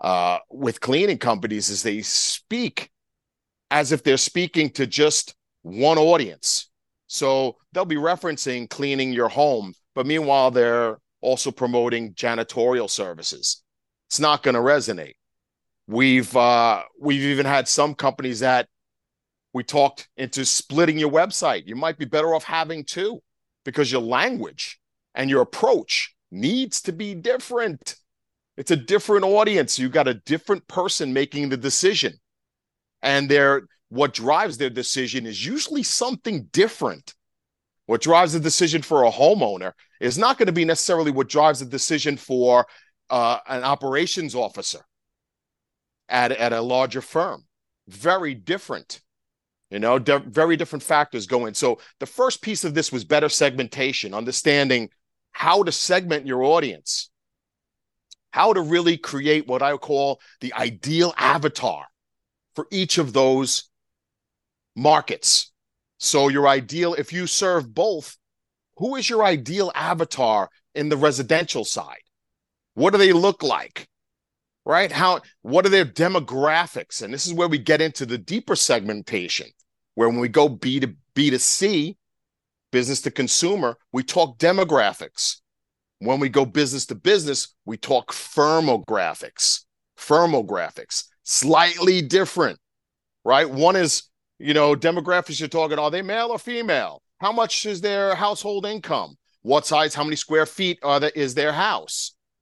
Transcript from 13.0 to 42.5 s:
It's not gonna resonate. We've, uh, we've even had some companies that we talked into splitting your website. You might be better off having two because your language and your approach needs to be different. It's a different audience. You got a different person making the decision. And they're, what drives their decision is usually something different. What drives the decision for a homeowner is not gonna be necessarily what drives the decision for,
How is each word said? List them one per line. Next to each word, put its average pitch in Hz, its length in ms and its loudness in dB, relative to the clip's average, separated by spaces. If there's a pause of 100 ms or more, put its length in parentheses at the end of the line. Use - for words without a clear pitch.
It's - 120 -4
not 147 240 2
gonna 120 160 2
resonate. 113 540 0 (760)
We've, 127 480 4
uh, 120 460 4 (180)
we've 143 220 -2
even 139 240 0
had 139 200 2
some 147 300 0
companies 131 440 -4
that 127 280 2 (840)
we 127 100 -6
talked 139 540 0
into 135 280 -6
splitting 156 540 0
your 151 120 0
website. 151 560 0
You 107 100 -12
might 156 200 -4
be 156 80 -8
better 156 300 0
off 156 100 -2
having 160 400 -6
two 196 380 -6 (420)
because 139 260 -2
your 127 120 0
language 120 760 -4 (360)
and 135 160 -2
your 139 100 4
approach - 720 0 (160)
needs 202 520 -4
to 190 100 -6
be 202 220 -10
different. 226 840 -6 (640)
It's - 120 -8
a 170 60 6
different 190 480 2
audience. 202 540 2
You 127 100 -2
got 139 200 2
a 123 60 0
different 160 540 -4
person 175 460 -4
making 143 340 -2
the 131 80 -2
decision. 135 640 -2 (800)
And 139 300 0
they're, 139 360 4 (220)
what 127 240 0
drives 151 460 -2
their 131 100 -2
decision 123 560 -6
is 107 220 -10
usually 285 380 -6
something 226 680 -4
different. 151 600 -2 (720)
What 113 160 0
drives 165 320 4
the 165 60 -2
decision 156 420 0
for 143 220 4
a 117 60 6
homeowner 113 600 2 (280)
is 123 180 -2
not 247 180 2
gonna 190 160 2
be 165 140 0
necessarily 160 460 0
what 131 180 -2
drives 151 300 4
the 135 60 -10
decision 139 520 -4
for, 123 480 4 (420)